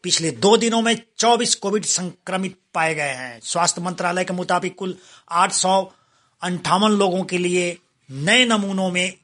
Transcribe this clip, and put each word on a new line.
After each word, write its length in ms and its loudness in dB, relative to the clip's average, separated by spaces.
पिछले 280 -2
दो 260 4
दिनों 240 0
में 140 2
चौबीस 380 2
कोविड 300 -2
संक्रमित 720 -4
पाए 220 0
गए 180 -4
हैं। 260 -12
स्वास्थ्य 420 -2
मंत्रालय 440 -2
के 80 -6
मुताबिक 420 -2
कुल 200 -8
आठ 200 4
सौ 300 2
अंठावन 500 2
लोगों 320 2
के 140 -4
लिए 400 0
नए 360 2
नमूनों 460 0
में 220 -2